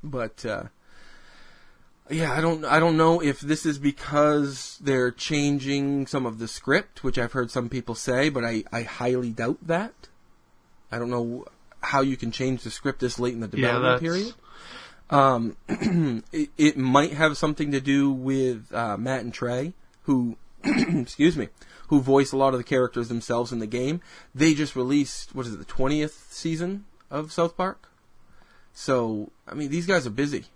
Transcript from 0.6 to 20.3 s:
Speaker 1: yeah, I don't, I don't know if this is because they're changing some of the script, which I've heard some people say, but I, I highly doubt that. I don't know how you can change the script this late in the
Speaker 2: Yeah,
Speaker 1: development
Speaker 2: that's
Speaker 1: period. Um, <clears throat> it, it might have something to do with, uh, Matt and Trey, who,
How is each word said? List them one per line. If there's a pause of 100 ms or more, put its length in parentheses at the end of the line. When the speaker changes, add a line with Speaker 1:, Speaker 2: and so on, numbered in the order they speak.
Speaker 1:
yeah,
I
don't,
I
don't
know
if
this
is
because
they're
changing
some
of
the
script,
which
I've
heard
some
people
say,
but
I,
I
highly
doubt
that. (1000)
I
don't
know (360)
how
you
can
change
the
script
this
late
in
the (100)
Speaker 2:
Yeah,
Speaker 1:
development
Speaker 2:
that's
Speaker 1:
period. (760)
Um,
<clears throat>
it,
it
might
have
something
to
do
with,
uh,
Matt
and
Trey, (300)
who, (120)